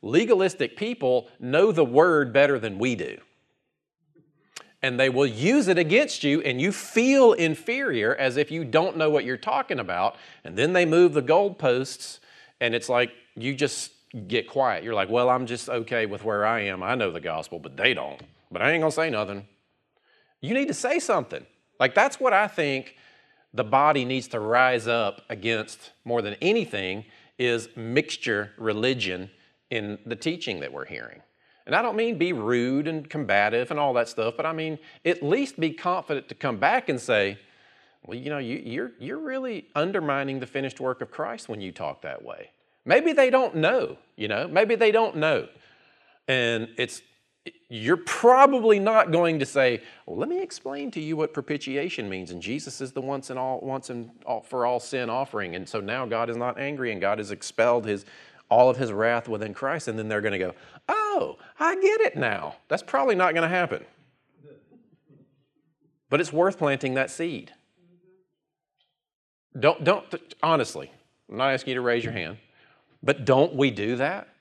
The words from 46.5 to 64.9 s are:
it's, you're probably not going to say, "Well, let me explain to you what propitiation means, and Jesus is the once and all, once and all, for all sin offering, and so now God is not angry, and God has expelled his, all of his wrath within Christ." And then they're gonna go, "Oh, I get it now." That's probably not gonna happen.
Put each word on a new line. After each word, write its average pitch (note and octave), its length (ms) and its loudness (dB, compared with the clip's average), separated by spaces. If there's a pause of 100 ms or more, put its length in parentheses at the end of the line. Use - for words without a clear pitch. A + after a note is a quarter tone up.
it's, B2 240 -6 (680)
you're A#2+ 300 0
probably B3 800 6
not G3+ 340 4
going E3 260 2
to C3 80 0
say, B2+ 360 2 (240)
"Well, E2+ 100 -10
let D#3+ 120 -4
me F4+ 140 -4
explain C#4+ 500 -10
to E3 80 -8
you D#3 160 -4
what D3+ 160 -2
propitiation C#3 760 -6
means, F#2 240 -8
and F2 100 -12
Jesus B2+ 380 -8
is C3 120 -8
the C#3 100 -8
once C3+ 280 -8
and C3 80 -8
all, C3 220 -4
once C3 300 -8
and A#2 200 -10 (160)
all, A2+ 140 -4
for B2 260 -2
all B2 140 0
sin B2 280 -6
offering, A2+ 460 -6
and F#2 140 -10
so A2 100 -6
now A2+ 280 -6
God A#2 240 -4
is A#2 60 -6
not A#2+ 220 -4
angry, C3+ 320 -6
and G2+ 100 -6
God G2+ 180 0
has G#2 120 -8
expelled A2+ 540 0
his, G2+ 220 -6 (420)
all B2 220 8
of B2 80 -2
his A#2+ 140 -2
wrath A#2 360 0
within G#2+ 260 -6
Christ." C#3+ 320 -6
And A2 120 -6
then A2 100 -8
they're G#2+ 120 0
gonna G2+ 180 -2
go, F2+ 160 -2 (340)
"Oh, G#4 500 -2 (200)
I E4+ 180 0
get G4+ 240 4
it - 160 2
now." G#2 400 -4 (120)
That's D#3 140 -2
probably C4+ 320 0
not F3+ 200 2
gonna E3 140 2
happen. F3+ 360 -2 (2250)